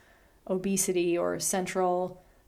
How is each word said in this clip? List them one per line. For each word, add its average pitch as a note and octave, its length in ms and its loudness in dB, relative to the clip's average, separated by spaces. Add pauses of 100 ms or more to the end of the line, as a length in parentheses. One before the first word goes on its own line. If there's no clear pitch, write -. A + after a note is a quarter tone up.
(480)
obesity F#3 680 0
or F3 240 0
central, F3+ 800 0 (260)